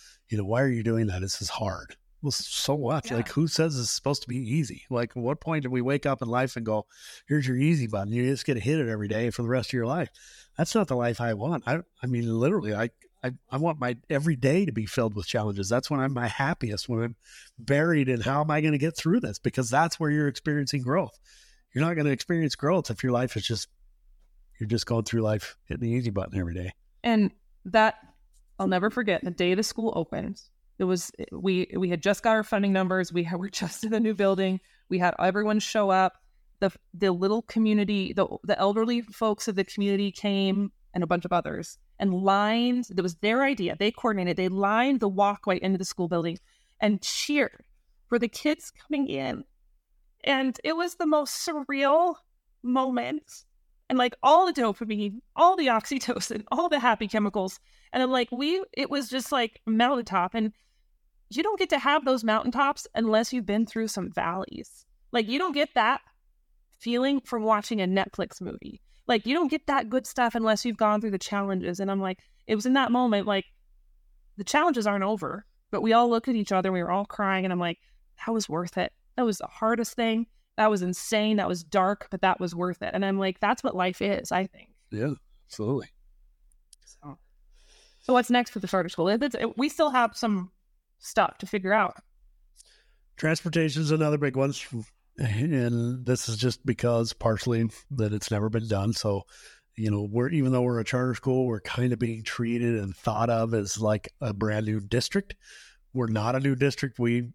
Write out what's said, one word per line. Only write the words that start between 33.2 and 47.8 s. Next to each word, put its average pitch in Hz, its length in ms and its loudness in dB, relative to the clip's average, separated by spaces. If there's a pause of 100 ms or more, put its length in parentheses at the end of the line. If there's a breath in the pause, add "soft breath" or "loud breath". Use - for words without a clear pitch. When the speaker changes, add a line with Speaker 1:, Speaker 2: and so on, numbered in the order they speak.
Speaker 2:
had, 170 140 -4
<laughs> - 20 -6
we're 196 100 -8
just - 340 -6
in 214 60 -4
the 220 100 0
new 220 140 2
building. 190 460 2 (280 soft breath)
We 185 100 0
had 175 200 4
everyone 208 420 2
show 208 300 0
up. 185 240 4 (460)
The, 190 100 4 (240)
the 185 180 2
little 190 300 0
community, 208 720 0
the, 190 120 2 (180)
the - 140 2
elderly 226 440 2
folks 214 440 -2
of 196 100 -2
the 196 80 0
community 202 460 0
came 196 640 0 (220)
and 180 100 0
a - 20 -2
bunch 175 200 0
of 175 60 -2
others, 160 440 -2 (220)
and 196 140 0
lined, 214 800 2
that 180 120 -2
was 175 140 -4
their 226 260 2
idea. 202 360 0
They 208 120 2
coordinated, 190 460 0
they 185 120 0
lined 214 520 2
the 202 80 2
walkway 196 520 2
into 190 180 2
the 185 60 -4
school 180 240 -4
building 170 300 -2 (420)
and 208 220 2
cheered - 640 -2 (440)